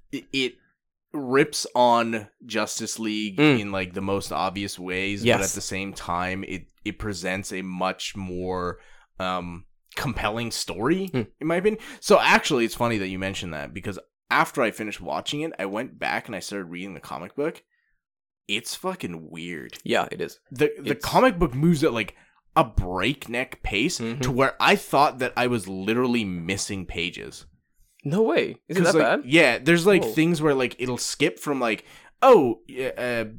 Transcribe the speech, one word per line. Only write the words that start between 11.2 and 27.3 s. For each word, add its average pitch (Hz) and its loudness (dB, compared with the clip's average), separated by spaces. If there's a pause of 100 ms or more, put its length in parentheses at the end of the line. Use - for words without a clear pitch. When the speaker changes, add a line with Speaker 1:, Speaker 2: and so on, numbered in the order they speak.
Speaker 1:
in 147 -6
my 170 0
opinion. 214 0 (180)
So, 190 6
actually, 139 4
it's - -4
funny 117 0
that 95 -2
you 92 -6
mentioned 95 -6
that, 71 -10
because 92 -10 (320)
after 151 2
I 113 4
finished 107 -8
watching 90 -6
it, 160 -8
I 98 -4
went 104 -8
back - -4
and 110 -10
I 90 -8
started 98 -8
reading 90 -12
the 71 -14
comic - -14
book. 165 -4 (840)
It's 101 -4
fucking 90 -8
weird. 85 -12
Speaker 2:
Yeah, 107 0
it - -10
is. - -8 (140)
Speaker 1:
The, 147 0
the 139 -4
Speaker 2:
It's 139 -6
Speaker 1:
comic 196 2
book 160 0
moves 151 4
at, 151 2
like, 113 -4 (420)
a - 6
breakneck 113 -2
pace 123 0
Speaker 2:
Mm-hmm. 117 -6
Speaker 1:
to 127 0
where 127 4
I 156 6
thought 139 2
that 127 0
I 123 2
was 117 0
literally 113 0
missing 92 -4
pages. 85 -8 (580)